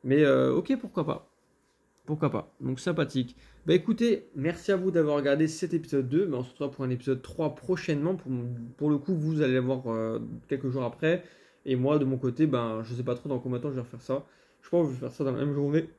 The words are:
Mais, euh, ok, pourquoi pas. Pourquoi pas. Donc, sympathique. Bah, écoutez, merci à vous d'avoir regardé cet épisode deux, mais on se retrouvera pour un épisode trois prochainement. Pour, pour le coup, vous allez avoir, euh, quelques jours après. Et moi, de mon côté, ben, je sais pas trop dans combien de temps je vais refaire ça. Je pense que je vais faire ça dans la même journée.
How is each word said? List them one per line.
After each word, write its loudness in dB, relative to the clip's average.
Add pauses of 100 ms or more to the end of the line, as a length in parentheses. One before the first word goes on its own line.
Mais, 6
euh, 6
ok, 2
pourquoi -4
pas. -6 (760)
Pourquoi 0
pas. -6
Donc, -4
sympathique. -2 (300)
Bah, 6
écoutez, 2
merci -2
à 4
vous 0
d'avoir 2
regardé 4
cet -4
épisode 0
deux, 2
mais -2
on -2
se -8
retrouvera -8
pour -6
un -2
épisode -2
trois -4
prochainement. -2
Pour, -8 (460)
pour 0
le 4
coup, -2
vous 0
allez 4
avoir, 0
euh, -2 (300)
quelques -2
jours -2
après. 0 (440)
Et 2
moi, 4
de 2
mon 0
côté, 2
ben, 0
je -10
sais -6
pas -2
trop -10
dans -2
combien -4
de -6
temps -4
je -6
vais -6
refaire -14
ça. -6 (360)
Je -12
pense 4
que -4
je -
vais -8
faire -8
ça -4
dans 0
la -2
même 0
journée. 2